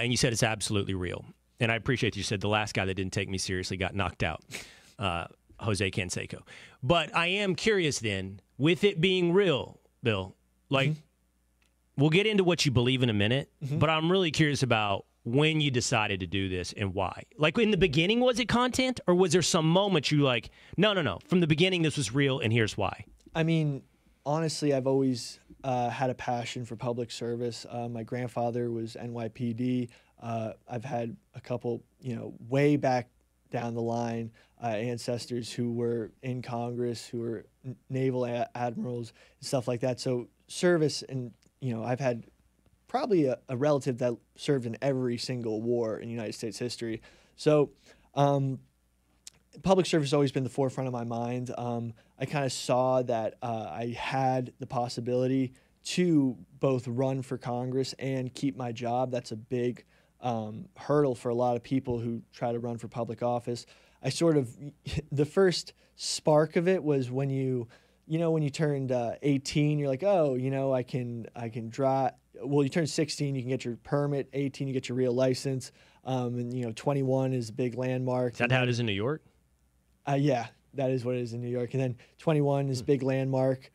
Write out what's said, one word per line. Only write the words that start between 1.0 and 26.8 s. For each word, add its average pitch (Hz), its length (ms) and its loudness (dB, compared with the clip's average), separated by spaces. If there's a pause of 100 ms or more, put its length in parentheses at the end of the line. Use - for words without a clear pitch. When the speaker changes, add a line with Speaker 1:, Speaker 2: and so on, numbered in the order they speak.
Speaker 1:
And 113 120 2
I 113 40 0
appreciate 113 380 0
that - 40 -10
you 95 60 -4
said 101 180 -2
the 104 80 -2
last 107 240 0
guy 98 120 0
that 95 80 -2
didn't 95 200 -4
take 98 160 -4
me 95 80 -4
seriously 92 400 -4
got 92 180 -4
knocked 95 280 -2
out, 82 200 -4 (280)
<laughs> - 280 -20
uh, 87 280 -2 (320)
Jose 101 320 -2
Canseco. - 500 -8 (420)
But 156 320 2
I 170 120 2
am 190 280 0
curious 185 440 0
then, 98 420 -4 (160)
with 165 260 2
it 196 180 2
being 180 320 2
real, 170 460 2 (240)
Bill, 98 320 0 (340)
like, 135 220 2
Speaker 2:
Mm-hmm. - 1080 -12
Speaker 1:
we'll 151 100 6
get 196 160 4
into 208 160 4
what 170 220 2
you 147 60 4
believe 123 320 4
in 123 60 4
a 110 40 2
minute, 110 360 2 (140)
Speaker 2:
Mm-hmm. 143 160 -4
Speaker 1:
but 151 100 4
I'm 160 220 2
really 185 200 2
curious 147 320 2
about 107 420 2 (200)
when 151 340 2
you 147 100 2
decided 107 520 0
to 92 40 -2
do 98 220 -2
this 90 280 -4
and 98 180 -2
why. 95 300 -2 (140)
Like, 156 200 2
in 220 140 4
the 202 60 4
beginning, 180 440 4
was 247 180 4
it 240 80 -2
content, 247 580 0
or 180 80 4
was 180 200 4
there 180 80 6
some 160 280 2
moment 180 420 4
you 151 100 4
like, 123 280 2 (280)
"No, 208 160 4
no, 185 80 2
no, 98 260 0
from 180 140 4
the 170 40 4
beginning 170 360 4
this 156 160 2
was 113 180 -2
real, 139 240 2
and 110 140 2
here's 113 240 2
why"? - 260 -2 (320)
Speaker 2:
I 165 80 2
mean, 156 400 0 (420)
honestly, 151 480 0
I've 131 140 0
always, 135 520 0 (260)
uh, 123 240 0
had 127 200 -2
a 123 60 -4
passion 123 480 -6
for 113 140 -10
public 117 340 -4